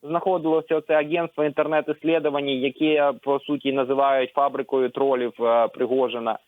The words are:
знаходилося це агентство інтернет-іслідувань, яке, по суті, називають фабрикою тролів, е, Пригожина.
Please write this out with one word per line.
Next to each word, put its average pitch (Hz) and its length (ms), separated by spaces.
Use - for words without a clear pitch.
знаходилося 160 760
це 156 120
агентство 156 500
інтернет-іслідувань, 151 1040
яке, 143 640
по 139 160
суті, 139 340
називають 135 600
фабрикою 135 560
тролів, 127 500
е, 117 280
Пригожина. 120 800